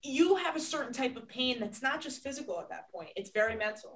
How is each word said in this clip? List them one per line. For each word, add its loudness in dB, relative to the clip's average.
You 6
have 0
a 0
certain -2
type 0
of -12
pain 0
that's -6
not 2
just -8
physical -4
at -10
that -10
point, -10
it's -8
very 4
mental. -4